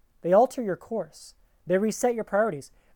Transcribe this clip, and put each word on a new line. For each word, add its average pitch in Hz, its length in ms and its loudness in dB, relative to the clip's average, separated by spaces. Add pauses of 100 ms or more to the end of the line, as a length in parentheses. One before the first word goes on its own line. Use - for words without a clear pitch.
(220)
They 170 120 2
alter 254 280 4
your 196 140 -6
course. - 600 -12 (300)
They 180 120 0
reset 220 380 -2
your 214 80 -6
priorities. 196 480 -4 (240)